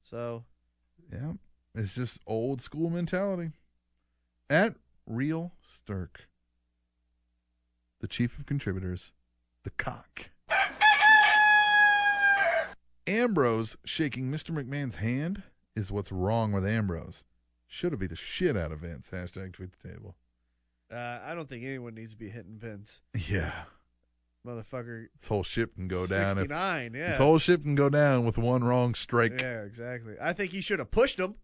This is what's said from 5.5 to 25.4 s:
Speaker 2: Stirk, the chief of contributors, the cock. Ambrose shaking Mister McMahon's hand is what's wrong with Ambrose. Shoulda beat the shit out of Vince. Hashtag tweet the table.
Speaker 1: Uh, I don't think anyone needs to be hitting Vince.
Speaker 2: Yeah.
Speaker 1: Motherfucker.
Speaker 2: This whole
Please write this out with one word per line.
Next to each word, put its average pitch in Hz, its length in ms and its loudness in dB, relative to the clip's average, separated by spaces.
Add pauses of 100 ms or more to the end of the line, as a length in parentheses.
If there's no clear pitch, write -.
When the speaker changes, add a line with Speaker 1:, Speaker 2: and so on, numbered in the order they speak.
Speaker 2:
Stirk, - 500 -8 (1700)
the 104 60 -8
chief - 300 -2
of 147 80 -10
contributors, 92 680 -4 (520)
the - 80 -8
cock. - 580 -10 (2750)
Ambrose 160 760 2
shaking 131 460 -2
Mister 156 200 -6
McMahon's 139 440 -4
hand 139 460 -2 (340)
is 101 160 -4
what's 101 200 -4
wrong 104 400 0
with 95 140 0
Ambrose. 101 580 -2 (440)
Shoulda 170 300 -6
beat 92 120 -4
the 85 60 -10
shit 151 420 -2
out 80 140 -2
of 76 80 -10
Vince. 82 320 -12
Hashtag 92 420 -10
tweet 92 160 -14 (120)
the - 80 -16
table. 90 260 -16 (760)
Speaker 1:
Uh, 120 320 -10
I 156 120 -10
don't 160 120 -10
think 123 160 -12
anyone 127 300 -10
needs 110 200 -14
to 101 40 -20
be 110 120 -12
hitting 110 280 -16
Vince. 107 440 -14 (260)
Speaker 2:
Yeah. 87 240 -2 (960)
Speaker 1:
Motherfucker. 117 640 -10 (120)
Speaker 2:
This - 80 -16
whole 101 160 0